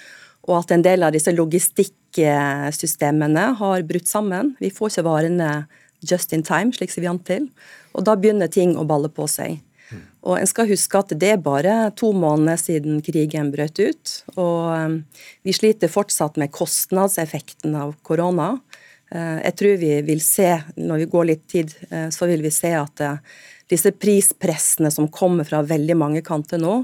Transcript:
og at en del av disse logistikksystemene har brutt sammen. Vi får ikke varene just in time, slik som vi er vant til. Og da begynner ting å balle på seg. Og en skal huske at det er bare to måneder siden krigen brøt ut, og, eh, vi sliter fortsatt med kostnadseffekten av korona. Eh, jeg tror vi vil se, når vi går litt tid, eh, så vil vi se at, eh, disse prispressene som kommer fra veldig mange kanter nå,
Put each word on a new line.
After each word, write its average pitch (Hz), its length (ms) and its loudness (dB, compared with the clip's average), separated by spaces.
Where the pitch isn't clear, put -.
og 175 120 4
at 175 120 -2
en 175 120 4
del 185 200 4
av 156 80 4
disse 156 220 2
logistikksystemene 156 2250 0
har 196 260 0
brutt 170 260 -4
sammen. 214 520 -2
Vi 190 100 -4
får 214 200 -4
ikke 175 160 -2
varene 160 600 0
just 175 280 -2
in 160 100 0
time, 202 300 0
slik 185 180 -8
som 175 100 -8
vi 175 60 -2
er 175 40 -2
vant 180 140 -6
til. 240 240 -4
Og 190 80 -2
da 214 140 4
begynner 196 340 2
ting 180 240 4
å 160 100 -4
balle 151 220 0
på 156 220 -8
seg. 147 320 -6
Og 180 160 0
en 190 80 0
skal 226 220 0
huske 196 320 0
at 196 80 0
det 185 140 2
er 214 60 4
bare 180 580 2
to 220 160 0
måneder 160 480 2
siden 151 420 -2
krigen 151 520 -2
brøt 151 260 -4
ut, - 440 -4
og, 170 400 0
eh, 160 220 -2
vi 190 80 -2
sliter 220 340 2
fortsatt 170 480 -2
med 147 160 -2
kostnadseffekten 165 1200 -4
av 147 280 -6
korona. 175 560 0
Eh, 165 300 -6
jeg 180 120 -2
tror 202 240 2
vi 151 220 2
vil 156 180 0
se, 175 420 2
når 165 220 -2
vi 160 80 0
går 170 200 2
litt 160 220 0
tid, 160 260 -2
eh, 160 200 -6
så 175 180 -4
vil 165 140 2
vi 156 80 -2
se 170 240 -2
at, 147 260 -4
eh, 147 180 -4
disse 185 240 2
prispressene 175 960 0
som 151 160 0
kommer 175 380 2
fra 151 180 -2
veldig 156 320 0
mange 156 260 0
kanter 160 380 -4
nå, 202 240 0